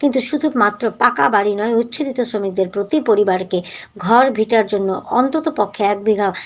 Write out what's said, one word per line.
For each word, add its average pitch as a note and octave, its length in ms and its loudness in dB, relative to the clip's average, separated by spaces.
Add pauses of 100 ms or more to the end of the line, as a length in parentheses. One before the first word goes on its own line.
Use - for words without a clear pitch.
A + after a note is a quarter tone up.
কিন্তু C4 200 2
শুধুমাত্র A#3+ 680 0
পাকা B3 380 2
বাড়ি G#3 260 2
নয়, A3 200 -2
উচ্ছেদিত B3+ 460 -2
শ্রমিকদের G3 480 -2
প্রতি G3+ 320 -2
পরিবারকে F#3+ 640 2 (360)
ঘর A#3 320 4
ভিটার A3 360 2
জন্য F#3+ 400 -2
অন্তত C4+ 420 0
পক্ষে G#3+ 360 -2
এক G3+ 200 0
বিঘা G3+ 280 0 (140)